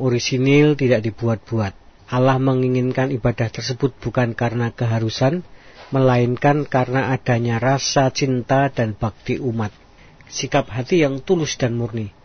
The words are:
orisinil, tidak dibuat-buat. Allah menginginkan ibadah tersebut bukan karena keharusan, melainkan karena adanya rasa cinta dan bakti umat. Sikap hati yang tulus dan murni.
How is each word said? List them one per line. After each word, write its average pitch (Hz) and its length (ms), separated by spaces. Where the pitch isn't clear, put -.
orisinil, 135 720
tidak 123 320
dibuat-buat. 110 680
Allah 131 320
menginginkan 127 720
ibadah 117 360
tersebut 123 520
bukan 120 320
karena 117 400
keharusan, 117 720
melainkan 131 720
karena 127 480
adanya 120 480
rasa 135 480
cinta 135 640
dan 110 240
bakti - 400
umat. 113 320
Sikap 135 440
hati 143 320
yang 135 160
tulus 165 400
dan 117 160
murni. 113 320